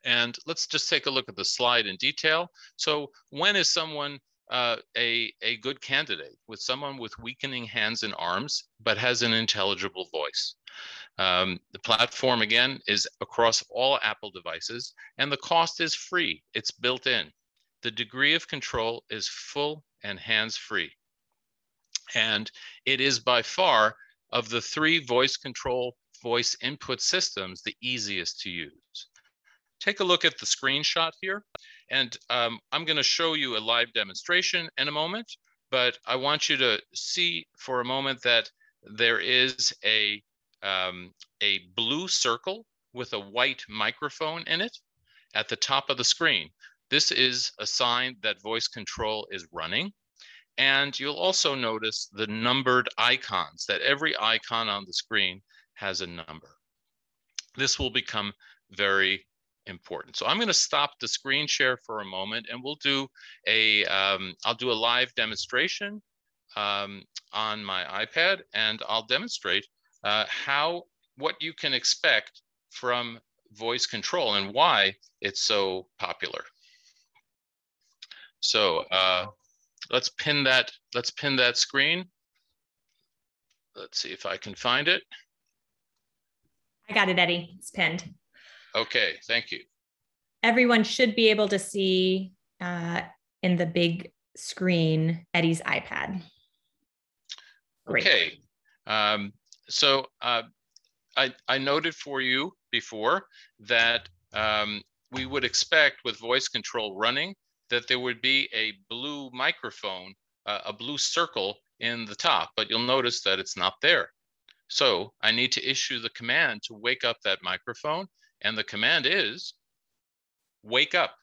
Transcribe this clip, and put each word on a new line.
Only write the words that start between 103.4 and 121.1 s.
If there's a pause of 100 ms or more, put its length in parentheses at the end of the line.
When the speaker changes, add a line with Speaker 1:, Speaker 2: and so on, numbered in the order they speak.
Speaker 1:
that, (240)
um, (320)
we
would
expect
with
voice
control
running (340)
that
there
would
be
a (160)
blue
microphone, (340)
uh,
a
blue
circle (240)
in
the
top,
but
you'll
notice
that
it's
not
there. (560)
So
I
need
to
issue
the
command
to
wake
up
that
microphone, (320)
and
the
command
is (1080)
"wake
up."